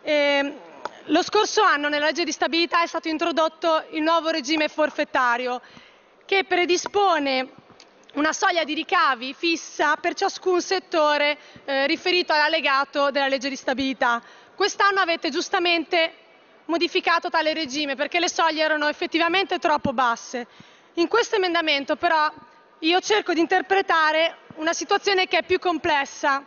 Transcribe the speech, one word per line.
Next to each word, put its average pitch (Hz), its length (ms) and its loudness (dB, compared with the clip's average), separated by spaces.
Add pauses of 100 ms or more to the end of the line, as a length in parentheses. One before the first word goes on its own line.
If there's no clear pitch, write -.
ehm, 285 520 0 (520)
lo 311 180 2
scorso 415 380 0
anno 294 280 2
nella 294 160 0
legge 311 180 0
di 311 80 -4
stabilità 339 520 0
è 330 40 -2
stato 330 200 -8
introdotto 320 840 0
il 311 100 -6
nuovo 320 280 0
regime 311 380 -2
forfettario 254 920 -2 (640)
che 392 180 0
predispone 339 1040 0 (640)
una 285 180 0
soglia 359 320 0
di 294 100 -4
ricavi 277 600 0
fissa 320 640 0
per 339 180 -4
ciascun 370 480 -2
settore, 294 760 0 (280)
eh, 269 220 0
riferito 349 460 0
all'allegato 285 800 2
della 277 160 0
legge 269 220 -2
di 269 60 -6
stabilità. 247 680 -2 (340)
Quest'anno 392 440 0
avete 339 300 0
giustamente 339 840 0 (520)
modificato 339 640 0
tale 311 240 0
regime 285 420 -4
perché 294 240 -2
le 349 100 0
soglie 320 340 0
erano 302 240 0
effettivamente 339 720 0
troppo 294 320 0
basse. 240 560 -2 (460)
In 339 140 0
questo 440 280 0
emendamento 320 600 0
però 311 360 2 (480)
io 339 200 2
cerco 403 340 0
di 302 60 2
interpretare 330 1000 2 (180)
una 320 180 -2
situazione 370 540 0
che 339 120 2
è - 40 -2
più 359 160 0
complessa 285 880 -2